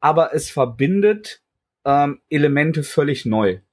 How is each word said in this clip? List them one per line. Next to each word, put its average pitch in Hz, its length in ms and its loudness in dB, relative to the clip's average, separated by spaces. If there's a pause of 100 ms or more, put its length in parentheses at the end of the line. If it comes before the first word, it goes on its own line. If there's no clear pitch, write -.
aber 156 340 2
es 151 140 -4
verbindet, 180 920 -2 (420)
ähm, 143 360 0 (100)
Elemente 147 520 2
völlig 143 440 -2
neu. 104 340 0 (120)